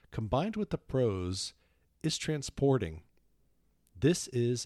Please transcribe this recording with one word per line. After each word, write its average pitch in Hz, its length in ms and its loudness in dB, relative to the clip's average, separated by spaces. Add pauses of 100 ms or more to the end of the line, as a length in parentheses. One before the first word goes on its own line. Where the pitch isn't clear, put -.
(120)
combined 127 440 0
with 208 140 -4
the 160 80 -2
prose, 95 760 -2 (480)
is 156 160 -2
transporting. 131 840 0 (960)
This 156 300 2
is 120 360 0